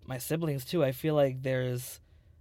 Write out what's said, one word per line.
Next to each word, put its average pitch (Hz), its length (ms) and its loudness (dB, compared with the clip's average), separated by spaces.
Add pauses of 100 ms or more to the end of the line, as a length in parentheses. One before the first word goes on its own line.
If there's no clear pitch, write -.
my 131 120 -8
siblings 151 460 -2
too. 165 200 2
I 131 80 2
feel 156 220 0
like 135 280 4
there's 127 580 -2 (400)